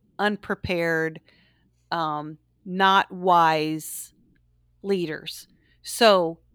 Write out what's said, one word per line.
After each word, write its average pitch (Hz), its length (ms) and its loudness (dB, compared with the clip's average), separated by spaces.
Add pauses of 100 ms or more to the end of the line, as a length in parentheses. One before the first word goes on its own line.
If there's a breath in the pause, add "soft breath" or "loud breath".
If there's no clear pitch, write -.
(180)
unprepared, 170 1000 -4 (720 soft breath)
um, 156 480 -6 (260)
not 190 460 2
wise 160 1040 0 (720)
leaders. 180 640 -6 (340 soft breath)
So 180 560 4 (160)